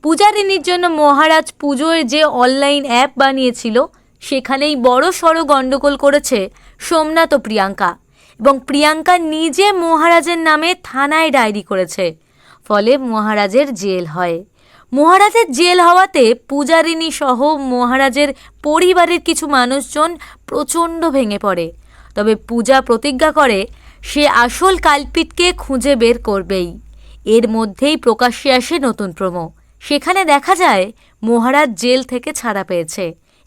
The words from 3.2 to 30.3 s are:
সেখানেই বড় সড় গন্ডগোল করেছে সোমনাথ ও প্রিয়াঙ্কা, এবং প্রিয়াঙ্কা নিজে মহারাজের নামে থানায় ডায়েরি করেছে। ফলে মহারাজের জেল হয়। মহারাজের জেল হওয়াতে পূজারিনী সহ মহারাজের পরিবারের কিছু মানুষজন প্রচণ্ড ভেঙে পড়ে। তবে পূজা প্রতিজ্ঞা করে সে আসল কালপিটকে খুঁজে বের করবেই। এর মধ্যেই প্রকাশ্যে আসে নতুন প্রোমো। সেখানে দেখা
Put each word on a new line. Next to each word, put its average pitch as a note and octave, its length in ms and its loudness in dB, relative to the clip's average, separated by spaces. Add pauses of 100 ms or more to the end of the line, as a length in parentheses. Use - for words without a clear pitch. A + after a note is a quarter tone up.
সেখানেই C#4 540 -2
বড় B3+ 360 2
সড় E4 320 0
গন্ডগোল C#4 520 0
করেছে C#4 420 0 (420)
সোমনাথ D#4+ 540 0
ও C#4 40 2
প্রিয়াঙ্কা, G3 520 -2 (500)
এবং C4+ 140 4 (120)
প্রিয়াঙ্কা D4+ 480 2 (200)
নিজে D#4+ 320 0 (180)
মহারাজের E4 640 2
নামে D#4 220 0 (120)
থানায় D4+ 480 -2
ডায়েরি A3 320 0
করেছে। F#3 420 -4 (600)
ফলে G#3+ 280 2 (180)
মহারাজের G#3+ 640 0
জেল F#3 320 -4
হয়। E3+ 300 -4 (560)
মহারাজের F#4+ 600 4
জেল F4 280 2
হওয়াতে F4 440 4 (240)
পূজারিনী D#4+ 640 0
সহ C4+ 280 -2 (340)
মহারাজের C4 580 0 (320)
পরিবারের F4 580 2
কিছু D#4+ 280 -4
মানুষজন C4+ 640 -2 (360)
প্রচণ্ড E4 540 -4 (100)
ভেঙে A#3 280 -2
পড়ে। F3+ 280 -4 (480)
তবে G#3 180 0 (140)
পূজা A#3 340 0
প্রতিজ্ঞা C4+ 520 0
করে C4 280 2 (420)
সে D4 220 -2 (200)
আসল F4+ 340 0
কালপিটকে D#4+ 680 -2 (160)
খুঁজে C4+ 340 -2
বের A#3 260 2
করবেই। F#3+ 460 -4 (560)
এর A3+ 240 4
মধ্যেই A3+ 480 -2
প্রকাশ্যে B3 560 -2
আসে B3+ 260 0
নতুন A3 340 -4
প্রোমো। F3 320 -6 (380)
সেখানে E4 420 -2
দেখা D4+ 300 2